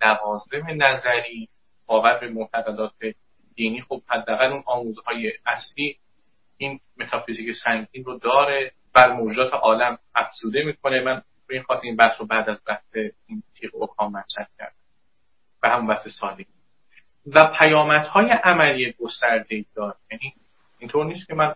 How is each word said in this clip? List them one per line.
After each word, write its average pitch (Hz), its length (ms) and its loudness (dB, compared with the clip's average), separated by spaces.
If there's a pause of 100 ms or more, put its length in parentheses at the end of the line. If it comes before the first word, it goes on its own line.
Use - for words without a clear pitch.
لوازم 110 840 -2
نظری، 120 640 0 (380)
باور 113 320 4
به 120 100 -10
معتقدات 110 640 -6 (600)
دینی، 113 260 -4
خب 131 260 -10
حداقل 131 440 0
اون 139 140 -8
آموزه‌های 117 680 -6 (120)
اصلی 143 520 -6 (600)
این 139 220 -10 (180)
متافیزیک 117 640 -8
سنگین 117 400 -4
رو 127 140 -12
داره، 135 540 2 (220)
بر 127 200 8
موجودات 117 400 -2
عالم 117 440 2 (180)
افزوده 117 480 -4
می‌کنه. 135 380 -2
من 127 200 -2 (260)
به 131 60 -12
این 127 100 -6
خاطر 123 200 -2
این 117 120 -8
بحث 113 260 4
رو 107 60 -12
بعد 110 220 -2
از 104 80 -4 (100)
بحث - 280 -8 (320)
این 107 160 -12 (160)
تیغ 110 160 -14
اوکام 107 360 -4
مطرح 101 360 -12 (100)
کردم، - 180 -16 (840)
به 113 80 2
همون 117 180 0
بحث 107 200 -2 (120)
سادگی. 101 260 -10 (800)
و 151 180 8
پیامدهای 156 840 4
عملی 156 720 2
گسترده‌ای 110 640 -4 (100)
داره. 104 200 -8 (160)
یعنی 113 220 -14 (460)
اینطور 147 260 -2
نیست 180 220 -10
که 160 80 -10
من 151 200 0